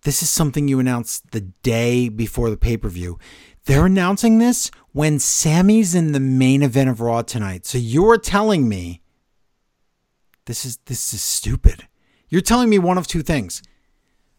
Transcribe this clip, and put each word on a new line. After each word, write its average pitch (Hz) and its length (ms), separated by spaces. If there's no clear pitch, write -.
This - 220
is 160 60
something 147 380
you 135 120
announced 123 520
the 110 100
day 120 680
before 113 400
the 104 80
pay-per-view. 90 640
They're 143 220
announcing 190 520
this 240 320
when 151 260
Sami's 185 760
in 165 200
the 139 60
main 131 440
event 131 260
of 113 120
Raw 117 220
tonight. 95 420
So - 120
you're 151 400
telling 202 520
me 90 320
this 120 200
is, 123 200
this - 280
is 98 80
stupid. - 680
You're 185 120
telling 233 280
me 202 100
one 180 180
of 175 100
two 165 140
things. 127 400